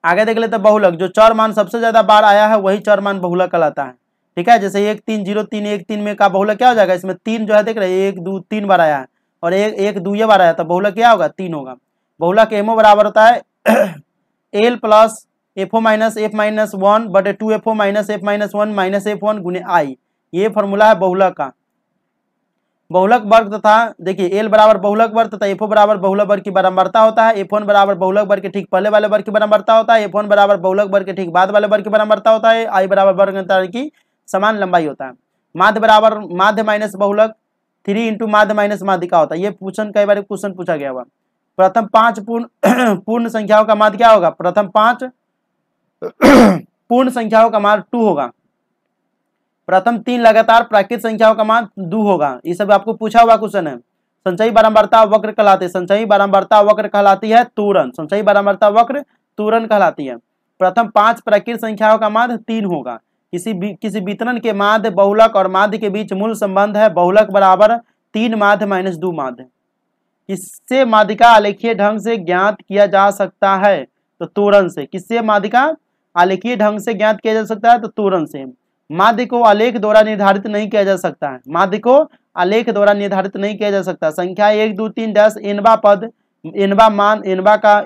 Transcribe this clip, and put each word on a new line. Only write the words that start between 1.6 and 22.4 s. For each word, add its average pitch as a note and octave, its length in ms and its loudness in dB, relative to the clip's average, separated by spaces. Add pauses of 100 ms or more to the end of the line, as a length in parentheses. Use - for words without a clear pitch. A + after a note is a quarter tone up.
ज्यादा A3+ 240 2
बार G#3+ 200 6
आया G#3 240 4
है A3 100 2
वही G3 220 0
चर G#3 200 2
मान G3 200 -4
बहुलक F3+ 320 -2
कहलाता D3+ 320 -2
है। B2+ 100 -12 (440)
ठीक F3 120 -4
है, A#3 100 6
जैसे G3+ 320 -2
एक G#3+ 160 -8
तीन G#3+ 160 -6
जीरो G#3 200 -4
तीन G#3 220 -8
एक G#3 220 -6
तीन G#3 120 -8
में G#3 160 -6
का G3+ 140 2
बहुलक G3+ 280 -2
क्या B3 120 4
हो B3 60 2
जाएगा? F#3 180 2
इसमें F3+ 220 -6
तीन A3 300 -6
जो G#3+ 80 -2
है G#3 100 4
देख A3 140 -4
रहे F#3 140 -2
हैं, F#3+ 180 -2
एक, F3+ 100 -10
दो, F#3+ 220 -8
तीन G#3 260 -8
बार F#3 140 4
आया D3+ 160 0
है C3 80 -8 (380)
और E3+ 100 -2
एक, G#3 200 -2
एक, G3+ 260 -4
दो G3 160 -6
ये A3 100 -2
बार G3+ 160 4
आया, E3 120 4
तो E3+ 100 -4
बहुलक F3+ 300 -2
क्या A3+ 180 2
होगा? F3+ 160 2
तीन E3+ 260 -8
होगा। C3 220 -12 (440)
बहुलक G#3+ 340 2
एमओ G#3 220 -2
बराबर G#3+ 300 6
होता G#3+ 200 2
है A#3 160 4 (260)
<clears throat> G#3+ 260 2 (600)
एल A#3 220 0
प्लस A3 500 2 (320)
एफ़ओ F#3+ 220 -4
माइनस A3 380 0
एफ G#3+ 180 -6
माइनस G#3+ 400 -2
वन G#3 320 0
बटे F#3+ 260 0
टू A3 180 -6
एफ़ओ A3 220 -4
माइनस G#3 360 -2
एफ G3+ 140 -6
माइनस G#3 320 -4
वन G#3 180 -2
माइनस G3 340 -4
एफ़ G3+ 180 -6
वन G#3+ 160 -4
गुने F3+ 260 -8
आई, D#3 280 -2 (380)
ये G3 160 -2
फॉर्मूला G3+ 380 0
है A3 80 6
बहुलक F#3 380 0
का। C3+ 180 -10 (1400)